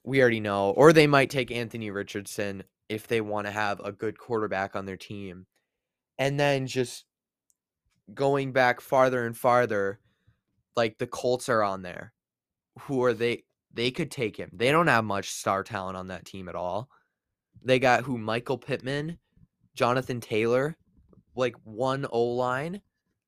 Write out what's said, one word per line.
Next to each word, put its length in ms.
We 180
already 200
know. 300
Or 220
they 140
might 240
take 180
Anthony 400
Richardson 760
if 200
they 140
wanna 280
have 300
a 120
good 280
quarterback 560
on 100
their 100
team. 520
And 200
then 280
just 380
going 400
back 260
farther 460
and 100
farther, 640
like, 200
the 100
Colts 420
are 140
on 180
there. 320
Who 220
are 100
they? 300
They 180
could 180
take 280
him. 160
They 180
don't 160
have 160
much 260
star 340
talent 340
on 100
that 160
team 240
at 80
all. 340
They 180
got 260
who? 120
Michael 400
Pittman, 600
Jonathan 460
Taylor, 560
like, 200
one 440
O-line. 720